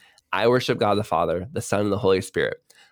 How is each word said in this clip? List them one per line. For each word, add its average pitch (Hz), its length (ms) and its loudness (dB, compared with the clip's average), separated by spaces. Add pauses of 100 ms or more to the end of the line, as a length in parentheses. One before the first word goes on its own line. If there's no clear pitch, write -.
(300)
"I 98 180 0
worship 123 300 2
God 104 180 2
the 101 80 -2
Father, 85 480 -2
the - 100 -6
Son, 101 180 -2
and 104 120 0
the 98 60 -2
Holy 95 220 4
Spirit. - 380 -4 (340)